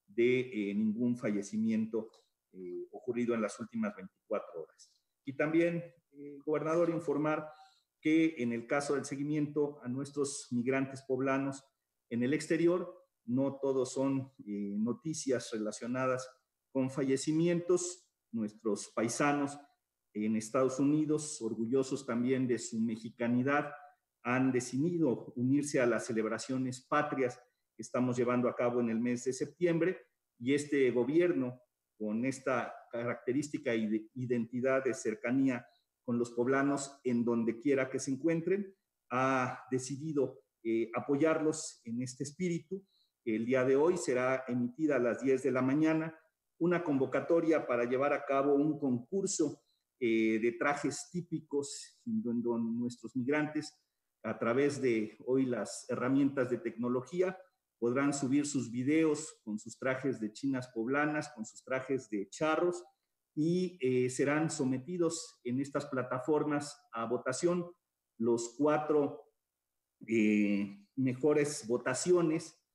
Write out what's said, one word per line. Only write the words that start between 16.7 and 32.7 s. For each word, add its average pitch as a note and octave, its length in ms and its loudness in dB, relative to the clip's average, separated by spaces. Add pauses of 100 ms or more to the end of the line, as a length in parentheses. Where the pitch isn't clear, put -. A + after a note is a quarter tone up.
con C3 180 0
fallecimientos. D#3+ 1200 0 (220)
Nuestros G#2+ 640 -4
paisanos C#3 640 0 (540)
en G#2+ 240 0
Estados C3 420 0
Unidos, D3+ 600 0
orgullosos A2+ 640 -2
también B2+ 420 0
de A#2 100 2
su A2+ 220 -6
mexicanidad, A#2+ 920 0 (500)
han C3 300 2
decidido C#3 840 0
unirse C#3 460 2
a B2 40 4
las A2+ 200 2
celebraciones A#2+ 840 -2
patrias C3+ 500 0 (380)
que - 60 -12
estamos B2 340 0
llevando B2 320 2
a A2+ 80 0
cabo B2 240 2
en A#2+ 100 2
el A2 100 0
mes A#2+ 260 -2
de B2+ 80 0
septiembre, E3+ 720 0 (320)
y B2 140 0
este C#3+ 380 2
gobierno, C3+ 720 2 (360)
con G#2+ 280 -2
esta B2+ 480 -2 (180)